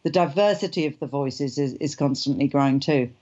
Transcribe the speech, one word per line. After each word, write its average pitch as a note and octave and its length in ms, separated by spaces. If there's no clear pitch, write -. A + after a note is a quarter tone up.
the E3+ 80
diversity F3+ 760
of - 120
the D3 80
voices C3+ 500
is, C#3 180
is D3 200
constantly C#3 540
growing C#3 320
too. C3 300